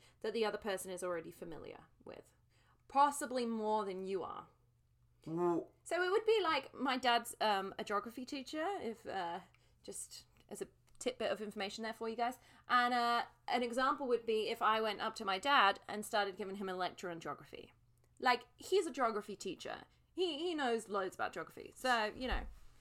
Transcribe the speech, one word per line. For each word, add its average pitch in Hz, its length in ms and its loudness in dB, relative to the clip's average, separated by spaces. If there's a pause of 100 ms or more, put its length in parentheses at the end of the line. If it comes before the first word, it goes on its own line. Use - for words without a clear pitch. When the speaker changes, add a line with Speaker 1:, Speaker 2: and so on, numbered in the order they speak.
(220)
Speaker 1:
that 226 120 -2
the 226 100 2
other 208 140 0
person 190 320 -4
is 180 120 -6
already 170 280 -4
familiar - 480 -12 (260)
with. - 180 -14 (680)
Possibly 269 580 4
more 214 380 2
than 190 180 -4
you 190 200 -2
are. - 220 -8 (840)
Speaker 2:
Well 170 400 0 (180)
Speaker 1:
So 349 200 0
it 359 60 2
would 440 160 4
be 440 160 6
like 320 360 2
my 254 180 0
dad's, 240 440 2
um, 196 380 2
a 214 60 -4
geography 214 400 -2
teacher, 294 400 -6 (180)
if, 226 240 -8
uh, 175 320 -4 (460)
just - 400 -12 (260)
as 196 120 -8
a - 40 -6 (320)
tidbit 220 320 -2
of 202 100 -2
information 208 440 -6
there 226 140 -6
for 226 100 -4
you 220 80 -4
guys. 240 180 0 (340)
And, 247 260 4
uh, 240 260 4 (280)
an 240 140 2
example 262 460 2
would 233 180 2
be 220 240 2
if 226 120 -2
I 220 180 4
went 214 200 0
up 214 160 -2
to 220 80 -8
my 190 140 0
dad 208 500 6
and 208 160 -6
started 202 320 0
giving 196 200 -6
him 196 120 -4
a 185 80 -2
lecture 180 340 -4
on 165 100 -8
geography. - 520 -12 (460)
Like, 247 220 4 (160)
he's 370 300 2
a 330 40 -4
geography 220 460 0
teacher. - 380 -6 (400)
He, 330 240 0
he 339 160 -2
knows 240 340 0
loads 190 260 -2
about - 200 -4
geography. - 420 -10
So, 233 400 2
you 254 120 -6
know. 202 120 0 (400)